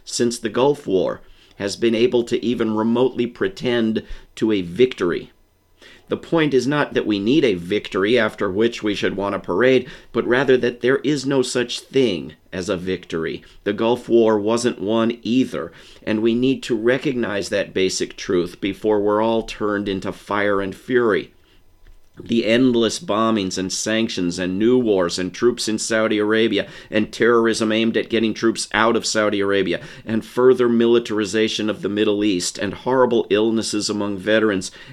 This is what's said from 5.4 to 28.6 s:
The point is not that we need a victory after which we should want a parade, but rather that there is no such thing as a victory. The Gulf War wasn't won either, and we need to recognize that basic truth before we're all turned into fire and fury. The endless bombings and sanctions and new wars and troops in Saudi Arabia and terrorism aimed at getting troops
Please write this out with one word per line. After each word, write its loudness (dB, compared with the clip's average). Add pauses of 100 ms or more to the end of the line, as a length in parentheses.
The -2
point 0
is 2
not 0
that 0
we 0
need 4
a 4
victory 0
after 0
which 0
we 0
should -2
want -4
a -4
parade, 2 (240)
but -2
rather 4
that -2
there 2
is -2
no 0
such -2
thing -2 (180)
as -6
a 0
victory. -6 (220)
The 0
Gulf 0
War 4
wasn't -2
won 0
either, -2 (300)
and -2
we 2
need 0
to -2
recognize -2
that -2
basic -2
truth -2
before 0
we're 2
all 0
turned -4
into -4
fire -2
and -6
fury. 0 (840)
The -2
endless 2
bombings -2
and -4
sanctions -2
and -4
new 4
wars 0
and -6
troops 0
in -2
Saudi 0
Arabia 0 (200)
and -2
terrorism 2
aimed 0
at -2
getting 0
troops -2